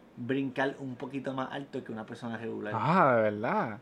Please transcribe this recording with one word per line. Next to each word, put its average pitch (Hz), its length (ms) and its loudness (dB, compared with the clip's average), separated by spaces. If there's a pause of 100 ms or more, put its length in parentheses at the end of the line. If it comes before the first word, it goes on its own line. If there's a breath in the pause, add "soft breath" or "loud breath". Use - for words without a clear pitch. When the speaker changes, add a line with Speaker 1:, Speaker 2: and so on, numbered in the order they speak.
(160)
Speaker 1:
brincar 135 640 0
un 131 160 -6
poquito 135 380 -6
más 131 180 -4
alto 139 320 -8
que - 80 -10
una 110 160 -8
persona 117 300 -8
regular. 107 400 -6
Speaker 2:
Ah, 143 400 6
¿de 110 60 6
verdad? 110 600 0